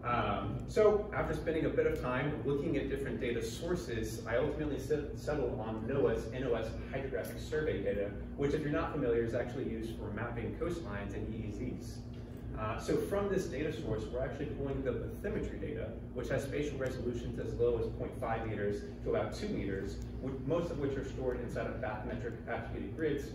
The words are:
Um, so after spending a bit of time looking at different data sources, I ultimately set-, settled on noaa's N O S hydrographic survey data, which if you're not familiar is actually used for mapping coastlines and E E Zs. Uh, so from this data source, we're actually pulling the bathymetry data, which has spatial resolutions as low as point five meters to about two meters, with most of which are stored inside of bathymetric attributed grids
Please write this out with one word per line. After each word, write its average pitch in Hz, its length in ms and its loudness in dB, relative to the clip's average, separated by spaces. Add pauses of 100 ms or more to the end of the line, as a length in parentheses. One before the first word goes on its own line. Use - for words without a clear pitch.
Um, 110 640 2
so 208 460 6
after 160 200 2
spending 156 320 2
a - 40 4
bit 156 160 6
of - 160 6
time 127 440 2
looking 143 320 4
at 135 120 2
different 127 300 0
data 120 240 2
sources, - 800 0
I 113 120 2
ultimately 147 420 2
set-, 143 380 0
settled 127 420 0
on 110 280 -2
noaa's 120 460 4
N 127 120 -2
O - 100 4
S - 120 0 (260)
hydrographic - 460 -2
survey - 420 0
data, 101 300 0 (240)
which 143 180 2
if 151 80 2
you're 147 100 0
not - 200 2
familiar 117 320 4
is 113 100 0
actually 117 360 0
used 113 280 -4
for 104 140 -4
mapping 113 500 -2
coastlines - 520 -2
and - 200 -2
E 107 140 -4
E - 40 -4
Zs. - 460 -4 (600)
Uh, 110 220 -4
so 156 160 2
from 202 340 2
this 185 160 2
data 156 260 -2 (100)
source, - 240 -2
we're 127 180 -2
actually - 240 -2
pulling 135 360 -2
the 127 80 2
bathymetry - 720 -4
data, - 280 -4 (240)
which - 160 -4
has - 140 2
spatial 147 340 -2
resolutions 120 600 -2
as - 180 -2
low 120 220 4
as 113 80 0 (140)
point - 200 -4
five 113 280 -2
meters 104 360 0 (200)
to - 60 0
about - 240 2
two - 160 -4
meters, 98 480 -2 (240)
with 127 260 -2
most 170 240 2
of 143 80 -2
which 139 180 0
are 120 80 -4
stored 123 360 -2
inside 117 260 -2
of - 80 -4
bathymetric 117 580 -4 (140)
attributed 117 480 -4
grids 151 400 0